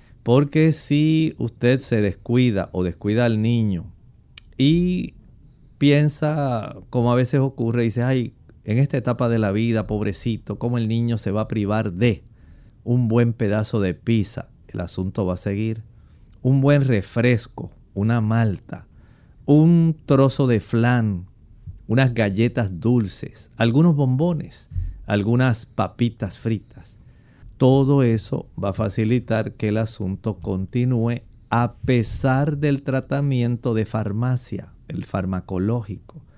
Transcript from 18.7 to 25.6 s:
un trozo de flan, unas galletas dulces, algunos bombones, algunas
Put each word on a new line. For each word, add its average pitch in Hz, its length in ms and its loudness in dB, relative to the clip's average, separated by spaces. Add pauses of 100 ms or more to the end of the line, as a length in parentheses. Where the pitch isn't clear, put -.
un 160 580 4
trozo 135 420 4
de 113 140 2
flan, 113 680 0 (600)
unas 123 260 2
galletas 104 680 0
dulces, - 760 -2
algunos 139 400 4
bombones, 143 720 -2 (380)
algunas 113 580 0